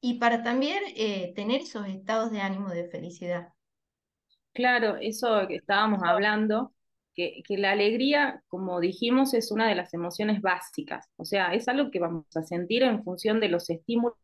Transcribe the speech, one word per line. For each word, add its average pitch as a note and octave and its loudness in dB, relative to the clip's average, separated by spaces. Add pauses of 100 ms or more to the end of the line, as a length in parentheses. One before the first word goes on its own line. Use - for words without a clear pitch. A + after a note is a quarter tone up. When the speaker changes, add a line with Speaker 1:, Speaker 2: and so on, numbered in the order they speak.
Speaker 1:
y A#3+ -2
para A#3 2
también, C#4 0 (140)
eh, G3 -2
tener A3 -2
esos G#3 -10
estados A3 -2
de G#3 -4
ánimo G3 -4
de E3+ -6
felicidad. F3 -8 (1000)
Speaker 2:
Claro, A#3+ 2
eso A3 2
que - -6
estábamos G3+ 2
hablando, G#3+ 2 (400)
que, - -6
que G3+ -2
la G3 2
alegría, B3 2
como F3+ -4
dijimos, A#3 2
es A3+ 0
una A3 2
de G#3+ 4
las F3 -4
emociones G3 -2
básicas. - -4
O E3 -12
sea, F#3 0
es A#3 -2
algo C4 0
que F#3 -4
vamos E3+ -2 (100)
a D#3+ -2
sentir F3 0
en A3 2
función G#3+ 0
de G#3 0
los E3+ -2
estímulos A#3 -2